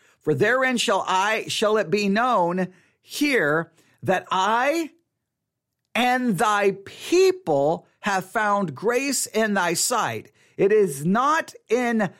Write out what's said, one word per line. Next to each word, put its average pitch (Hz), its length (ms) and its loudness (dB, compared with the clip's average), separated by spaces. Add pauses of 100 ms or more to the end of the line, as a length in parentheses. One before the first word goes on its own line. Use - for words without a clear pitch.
(200)
"For 151 140 -2
therein 247 440 0
shall 196 280 -2
I, 196 420 -2
shall 214 280 0
it 185 140 0
be 208 180 0
known 190 600 0 (340)
here 165 680 0 (320)
that 180 280 -2
I 240 600 0 (1040)
and 247 440 0
thy 208 340 2 (140)
people 180 1000 0 (140)
have 190 240 -2
found 202 500 -2
grace 247 520 -2
in 214 260 0
thy 175 220 0
sight. 160 580 -4 (240)
It 196 160 2
is 170 320 2
not 269 500 0 (140)
in 226 520 0